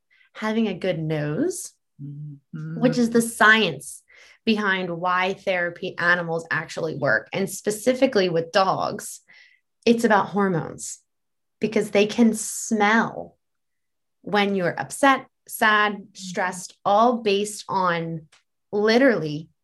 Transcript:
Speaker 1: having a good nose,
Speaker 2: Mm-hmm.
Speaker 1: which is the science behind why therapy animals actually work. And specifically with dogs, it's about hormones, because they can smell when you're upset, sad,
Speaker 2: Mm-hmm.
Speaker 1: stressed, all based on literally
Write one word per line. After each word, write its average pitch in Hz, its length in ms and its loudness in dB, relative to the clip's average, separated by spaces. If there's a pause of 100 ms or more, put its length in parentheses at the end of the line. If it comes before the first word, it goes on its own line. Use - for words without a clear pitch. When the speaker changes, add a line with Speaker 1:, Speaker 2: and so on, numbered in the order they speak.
(360)
Speaker 1:
having 220 320 0
a 190 80 -4
good 175 240 -2
nose, 156 720 -4 (260)
Speaker 2:
Mm-hmm. 147 800 -12
Speaker 1:
which 247 200 2
is 233 100 2
the 233 140 2
science 214 800 2 (420)
behind 202 460 0
why 180 420 0
therapy 180 640 -4
animals 170 540 0
actually 160 440 -4
work. 135 380 0
And 190 160 -2
specifically 254 800 0
with - 220 -2
dogs, 165 720 0 (600)
it's 233 200 4
about 214 240 4
hormones, 190 720 -4 (600)
because 208 300 -2
they 208 160 4
can 220 300 2
smell 208 1000 0 (840)
when 202 320 0
you're 180 260 -2
upset, 262 460 0 (220)
sad, 214 460 2
Speaker 2:
Mm-hmm. 196 100 -12 (100)
Speaker 1:
stressed, 185 720 -8
all 226 320 4
based 208 500 -2
on 165 600 -2 (440)
literally 208 800 2 (140)